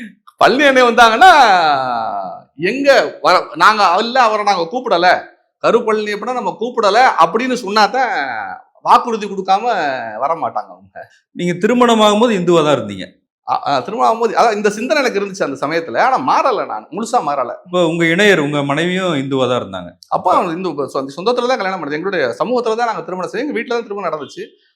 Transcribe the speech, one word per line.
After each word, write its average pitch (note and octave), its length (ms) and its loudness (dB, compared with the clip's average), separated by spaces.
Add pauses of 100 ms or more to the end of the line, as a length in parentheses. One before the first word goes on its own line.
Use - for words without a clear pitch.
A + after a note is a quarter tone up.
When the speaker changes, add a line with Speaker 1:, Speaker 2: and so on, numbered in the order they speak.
(360)
Speaker 1:
பழனி A3+ 280 4
அண்ணன் B3+ 300 4
வந்தாங்கன்னா, A#3+ 380 8 (1200)
எங்க A3+ 680 0
வர-, E3+ 320 4
நாங்க F#3+ 440 4
இல்ல, A#3+ 240 0
அவரை G#3+ 220 0
நாங்க G3 320 -2
கூப்பிடல, F3+ 480 2 (420)
கருப்பழனி G#3+ 460 0
அப்படின்னா G#3+ 200 -8
நம்ம G#3 280 -6
கூப்பிடல A3+ 480 2 (100)
அப்படின்னு A3+ 380 0 (100)
சொன்னாதான் G3 720 0 (440)
வாக்குறுதி G#3+ 440 2
கொடுக்காம F#3+ 360 -2 (560)
வர C#3+ 160 -2
மாட்டாங்க A#2 340 -6
அவங்க. F#2 400 -20 (220)
Speaker 2:
நீங்க F3 220 -4
திருமணம் A3+ 480 0
ஆகும்போது G#3+ 340 2
இந்துவா E3+ 300 2
தான் D3 120 2
இருந்தீங்க? G2+ 300 -10 (440)
Speaker 1:
அ, C3 160 -2
அ, C#3 140 0
திருமணம் A3+ 320 -2
ஆகும்போது, A3+ 220 -2
அதான் G#3+ 200 4
இந்த G#3 160 0
சிந்தனை C4 340 -2
எனக்கு G3+ 160 -2
இருந்துச்சு F#3+ 220 -6
அந்த C#3+ 240 -4
சமயத்துல. D#3 320 -4
ஆனா A#3+ 200 2
மாறல, G#3+ 480 0
நான் A2 220 -12
முழுசா A3 280 -6 (120)
மாறல. C3 260 -4 (100)
Speaker 2:
இப்ப F3+ 220 0
உங்க E3+ 180 -2
இணையர், F3+ 340 4
உங்க D3 240 -2
மனைவியும் E3+ 520 -2
இந்துவா C3+ 340 -2
தான் B2 140 -2
இருந்தாங்க? F#2 300 -12 (160)
Speaker 1:
அப்பா - 320 0
இந்து, F3+ 300 -4
சொந்த-, C#3 460 -6
சொந்தத்துல A#3+ 300 -2
தான் B3+ 120 -2
கல்யாணம் F#3+ 260 -6
பண்ணது. C#3+ 80 -8
எங்களுடைய E3 340 -4
சமூகத்துல A3 500 -4
தான் A#3+ 100 -2
நாங்க G3+ 140 -6
திருமணம் E3+ 300 -8
செய்வோம். A#3+ 240 -6
எங்க G#3+ 60 -4
வீட்டுல A#3+ 180 -6
தான் A#3 40 -6
திருமணம் G3+ 280 -8
நடந்துச்சு. D3+ 360 -10 (300)